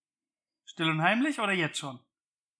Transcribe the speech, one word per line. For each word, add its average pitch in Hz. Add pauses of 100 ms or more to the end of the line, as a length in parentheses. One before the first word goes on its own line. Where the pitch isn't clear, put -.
(680)
Still 165
und 160
heimlich 247
oder 196
jetzt 165
schon? 131 (600)